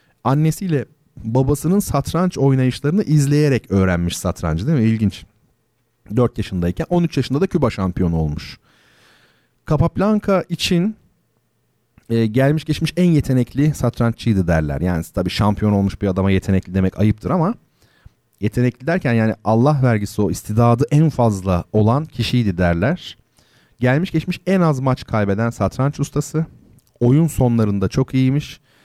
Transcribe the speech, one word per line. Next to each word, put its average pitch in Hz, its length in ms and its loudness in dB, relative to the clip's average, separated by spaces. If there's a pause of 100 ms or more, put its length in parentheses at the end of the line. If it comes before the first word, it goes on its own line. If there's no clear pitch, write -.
(240)
Annesiyle 151 600 0 (380)
babasının 143 560 0
satranç 170 580 -2
oynayışlarını 135 640 0
izleyerek 143 680 2
öğrenmiş 90 460 0
satrancı, 85 500 -4
değil 156 120 0
mi? 110 60 2
İlginç. 110 400 0 (920)
Dört 120 220 2
yaşındayken 92 520 -4
on 175 140 2
üç - 140 -4
yaşında 135 240 -2
da 190 60 2
Küba 139 220 0
şampiyonu 90 460 -2
olmuş. 78 420 -4 (1120)
Capablanca 190 800 0
için, 175 460 -2 (1120)
e, 113 160 2
gelmiş 135 400 2
geçmiş - 320 -4
en 180 140 4
yetenekli 139 640 0
satranççıydı 117 720 0
derler. 76 340 0
Yani 85 220 -2 (120)
tabii 90 140 -2
şampiyon 104 420 0
olmuş 101 300 -2
bir 104 60 -2
adama 95 240 0
yetenekli 92 420 -2
demek 95 260 0
ayıptır 104 300 0
ama 180 240 0 (840)
yetenekli 123 480 -2
derken 165 260 -2
yani 113 300 0
Allah 127 400 2
vergisi 107 380 0
o 90 100 0
istidadı 117 600 2
en 151 180 4
fazla 95 540 0 (100)
olan 113 320 2
kişiydi 110 520 -2
derler. 90 600 0 (640)
Gelmiş 135 320 0
geçmiş 165 360 -4
en 190 140 2
az 151 180 2
maç 131 240 -2
kaybeden 107 460 0
satranç 127 500 -2
ustası. 151 460 -4 (540)
Oyun 143 280 4
sonlarında 110 600 0
çok - 260 -2
iyiymiş. 131 460 -2 (260)